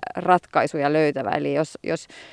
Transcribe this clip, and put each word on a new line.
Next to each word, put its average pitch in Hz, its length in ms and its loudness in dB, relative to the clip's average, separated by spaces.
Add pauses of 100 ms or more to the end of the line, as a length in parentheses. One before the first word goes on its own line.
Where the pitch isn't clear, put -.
(160)
ratkaisuja 151 760 0
löytävä. 147 380 0
Eli 143 240 -2
jos, 151 280 -2
jos, - 260 -6 (240)